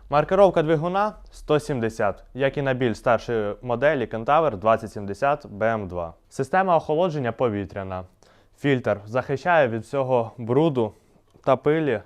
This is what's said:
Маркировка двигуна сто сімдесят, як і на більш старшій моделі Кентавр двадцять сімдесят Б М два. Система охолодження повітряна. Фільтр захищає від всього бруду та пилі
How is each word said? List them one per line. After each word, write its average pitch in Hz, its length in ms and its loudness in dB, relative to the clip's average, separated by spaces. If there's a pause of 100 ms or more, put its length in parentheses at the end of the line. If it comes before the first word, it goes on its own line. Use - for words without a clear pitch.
(100)
Маркировка 170 520 4
двигуна 175 500 0 (180)
сто - 300 0
сімдесят, 110 640 -4 (100)
як 135 220 -2
і 147 60 -4
на 135 120 0
більш 120 240 0
старшій 110 540 0 (100)
моделі 123 440 0
Кентавр 135 500 0
двадцять 110 360 2
сімдесят 110 540 -4
Б 101 160 -8
М 110 260 0
два. 85 260 -8 (140)
Система 185 480 0
охолодження 151 560 0
повітряна. 98 680 -4 (560)
Фільтр 120 480 0
захищає 135 640 0
від 113 140 -4
всього 127 540 -2
бруду 123 560 2 (520)
та 131 120 4
пилі 147 500 0